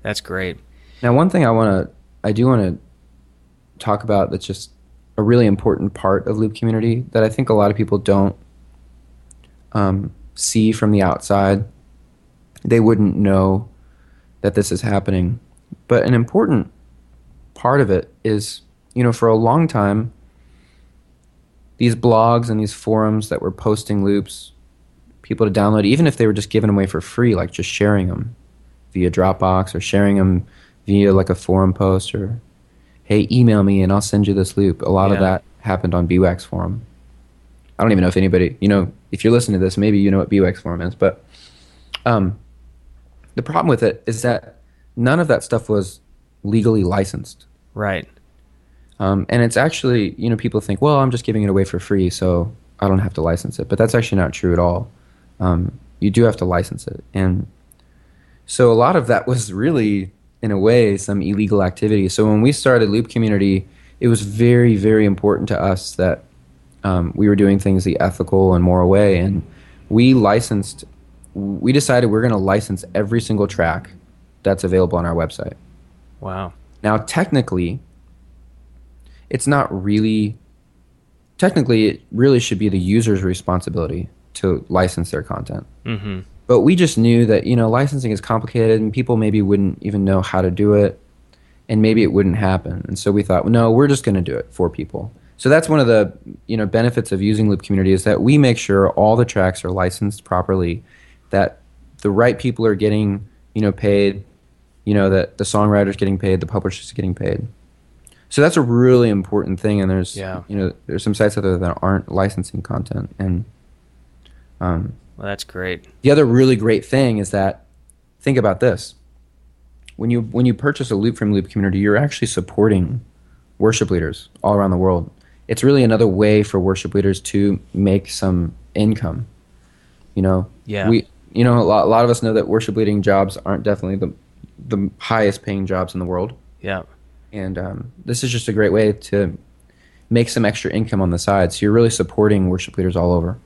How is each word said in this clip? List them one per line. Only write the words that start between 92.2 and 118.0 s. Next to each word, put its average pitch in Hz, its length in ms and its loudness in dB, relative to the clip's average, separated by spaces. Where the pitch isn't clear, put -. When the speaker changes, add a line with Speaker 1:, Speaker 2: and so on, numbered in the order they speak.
Speaker 2:
happen. 92 520 -2
And - 120 -8
so 104 120 -2
we 101 120 0
thought, 90 240 0
"No, 117 240 4
we're 135 160 4
just 139 160 0
gonna 98 180 -2
do 71 140 -6
it - 140 -10
for 87 200 -2
people." - 420 -10
So - 100 -6
that's 156 220 4
one 156 100 2
of 127 80 4
the, 110 240 4
you 110 100 -4
know, 107 80 -2
benefits 113 460 0
of 98 100 -2
using 107 280 0
Loop 95 140 -2
Community 95 300 2
is 92 100 0
that - 180 0
we 135 160 4
make 127 200 4
sure 98 340 2
all 107 240 2
the 120 100 2
tracks 92 380 -2
are 90 80 -6
licensed 95 540 -4
properly, 90 580 -2
that - 300 -2
the 104 100 -2
right 113 260 2
people 120 280 -4
are 107 100 2
getting, 104 500 -2
you 107 60 -4
know, 101 100 0
paid, 101 520 0
you 104 100 -2
know, 98 160 2
that 95 280 -2
the 107 80 -6
songwriter's 104 500 2
getting 98 220 -2
paid, 95 240 0
the - 40 -6
publisher's - 460 -8
getting 92 240 -6
paid. - 320 -6
So - 120 0
that's 170 140 4
a 165 60 4
really 120 480 4
important 95 500 -2
thing, 104 220 0
and 95 100 0
there's, 92 240 -4
Speaker 1:
Yeah. 92 320 -10
Speaker 2:
you 101 80 -10
know, 95 180 -2
there's - 180 -8
some 107 100 -2
sites 104 240 0
out 98 60 -4
there 92 140 0
that 87 240 -4
aren't 95 300 0
licensing 95 500 -4
content. - 580 -8
And, 92 240 -4
um, 90 340 -4
Speaker 1:
Well, 101 100 -12
that's 101 160 -8
great. 90 420 -10
Speaker 2:
the 135 100 4
other 147 140 6
really 127 300 4
great 110 300 0
thing 127 320 0
is 98 140 -4
that, 98 320 -2